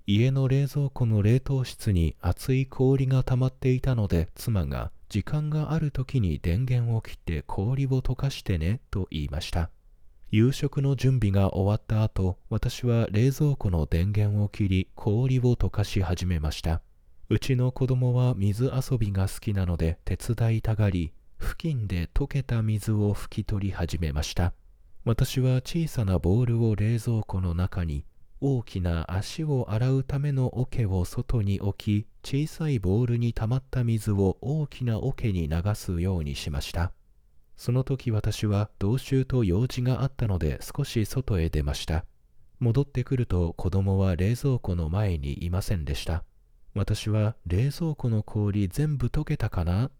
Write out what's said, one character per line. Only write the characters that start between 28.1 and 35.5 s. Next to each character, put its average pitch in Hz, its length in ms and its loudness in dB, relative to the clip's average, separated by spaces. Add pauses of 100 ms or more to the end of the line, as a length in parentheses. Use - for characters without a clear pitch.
大 135 220 0
き - 180 -6
な 85 280 -2
足 98 340 -4
を 139 260 -2
洗 127 220 2
う 135 120 0
た 143 140 -4
め 143 140 0
の 131 260 0
桶 123 260 0
を 92 220 0
外 - 340 -2
に 98 220 0
置 104 420 0
き、 - 20 -20 (160)
小 143 240 -2
さ 160 220 -4
い 139 100 2
ボ 95 220 2
ウ 127 60 2
ル 120 100 0
に 117 160 0
溜 113 140 -2
ま 117 120 0
っ 131 120 -10
た 131 120 -2
水 113 300 0
を 98 300 4
大 151 240 -2
き - 180 -8
な 113 140 0
桶 127 340 -2
に 85 160 0
流 82 140 0 (120)